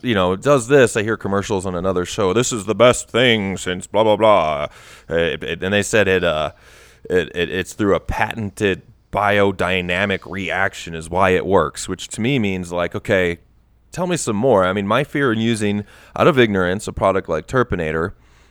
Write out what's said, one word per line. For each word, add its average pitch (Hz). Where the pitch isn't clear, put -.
you 123
know, 92
it 95
does 131
this. 131
I 113
hear 110
commercials 98
on 92
another 90
show. 92
"This 120
is 104
the 107
best 120
thing 110
since 90
blah, 101
blah, 107
blah." 82
Uh, 76
it, 82
it, 85
and 92
they 101
said 101
it, 92
uh, 78
it, 87
it, 87
it's 92
through 101
a 85
patented 104
biodynamic 95
reaction 90
is 80
why 92
it 90
works, 85
which 92
to -
me 131
means, 92
like, 87
okay, 92
tell 180
me 180
some 120
more. 104
I 92
mean, 101
my 117
fear 143
in 110
using, 107
out -
of 151
ignorance, 98
a -
product 95
like 78
Turpinator 87